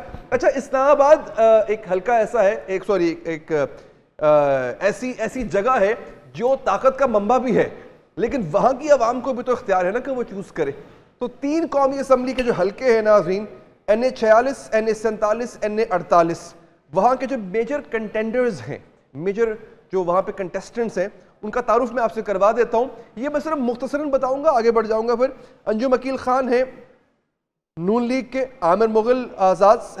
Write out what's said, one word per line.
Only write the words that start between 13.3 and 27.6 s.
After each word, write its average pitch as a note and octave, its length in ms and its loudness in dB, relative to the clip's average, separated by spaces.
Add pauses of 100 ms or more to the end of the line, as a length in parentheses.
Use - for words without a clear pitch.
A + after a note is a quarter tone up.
एन A3 160 2
ए B3+ 60 2
छियालीस, A#3+ 640 2
एन A3 140 2
ए A3 60 0
सैंतालीस, A3 680 -2
एन G#3+ 160 -2
ए A3+ 40 2
अड़तालीस, E3+ 680 0 (380)
वहाँ A3+ 240 2
के C4 100 -6
जो B3+ 120 -4
मेजर A3+ 420 -4 (120)
कंटेंडर्स A3 680 -2
हैं, A#2 240 -12 (300)
मेजर G3+ 420 -2 (360)
जो F#3 120 0
वहाँ F3 180 2
पे G3 100 -8
कंटेस्टेंट्स G3 680 -8
हैं, G3 120 -2 (320)
उनका G#3+ 180 -4
तारुफ A#3 320 0
मैं A#3+ 100 -2
आपसे A3+ 200 -4
करवा G3 300 2
देता A3+ 260 0
हूँ। C4+ 120 -2 (280)
ये C4+ 100 -6
मैं D4 120 -2
सिर्फ D#4 180 -4
मुख्तसरन C4+ 520 -4
बताऊँगा, C4+ 400 0
आगे A#3 200 2
बढ़ A3 160 0
जाऊँगा A3 280 -2
फिर। B3 180 -2 (340)
अंजुम A3 260 0
अकील B3+ 240 -2
खान B3+ 320 -2
हैं B3+ 160 2 (1120)